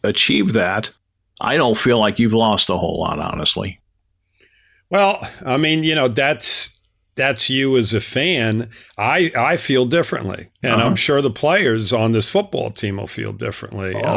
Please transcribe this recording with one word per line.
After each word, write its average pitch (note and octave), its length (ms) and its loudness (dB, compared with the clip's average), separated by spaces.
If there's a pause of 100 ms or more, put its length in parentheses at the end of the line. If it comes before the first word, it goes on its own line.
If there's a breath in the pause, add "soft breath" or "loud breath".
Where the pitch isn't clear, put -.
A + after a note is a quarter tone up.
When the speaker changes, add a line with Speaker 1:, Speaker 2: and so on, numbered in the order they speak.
Speaker 1:
achieve - 520 2
that, G2 360 0 (520)
I C3 160 0
don't A#2+ 180 2
feel B2 220 2
like G#2+ 200 2
you've A2+ 140 4
lost A2 380 2
a F2+ 80 0
whole E2+ 200 -2
lot, E2 200 -2
honestly. - 600 -4 (1120 soft breath)
Speaker 2:
Well, G3 360 2 (180)
I C3 120 0
mean, D#3 280 2
you D#3 100 2
know, C3+ 140 2
that's, - 680 -2 (360)
that's C3 360 0
you C3+ 260 2
as A2 180 2
a G#2+ 60 2
fan. A#2 720 0 (280 loud breath)
I, D3+ 380 2
I C#3 200 2
feel C3 300 2
differently. A#2+ 640 -2 (140)
And A#2+ 120 0
Speaker 1:
Uh-huh. A2+ 120 4
Speaker 2:
I'm - 100 2
sure C#3+ 260 2
the C3+ 80 2
players B2 640 0
on A2+ 200 2
this A2 160 2
football G3 420 -2
team G2+ 260 -6
will G2+ 100 -8
feel G#2 260 -8
differently. G2+ 600 -8
Speaker 1:
Oh, - 40 -6 (180)